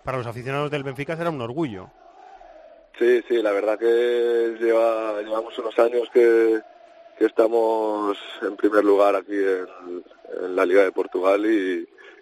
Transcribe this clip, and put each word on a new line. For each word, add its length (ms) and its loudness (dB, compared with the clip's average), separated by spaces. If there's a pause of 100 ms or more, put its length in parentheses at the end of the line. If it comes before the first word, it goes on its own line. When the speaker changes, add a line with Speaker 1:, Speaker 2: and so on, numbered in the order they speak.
Speaker 1:
para 140 -6
los 100 -6
aficionados 440 -6
del 120 -6
Benfica 320 -8
será 140 -4
un 120 -6
orgullo. 480 -8 (1080)
Speaker 2:
Sí, 300 2
sí, 140 0
la 100 0
verdad 260 0
que 840 0
lleva, 600 0
llevamos 380 -6
unos 180 -6
años 340 2
que, 480 4 (580)
que 80 0
estamos 920 0 (240)
en 140 -4
primer 280 2
lugar 320 4
aquí 200 -4
en, 680 -4 (420)
en 100 -6
la 100 2
Liga 180 4
de 80 0
Portugal 540 0
y, 420 -2 (340)